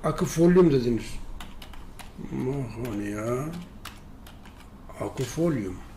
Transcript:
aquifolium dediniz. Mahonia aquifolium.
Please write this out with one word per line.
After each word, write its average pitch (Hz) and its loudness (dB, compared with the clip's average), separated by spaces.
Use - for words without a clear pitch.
aquifolium 170 6
dediniz. 120 4
Mahonia 120 -4
aquifolium. 120 -2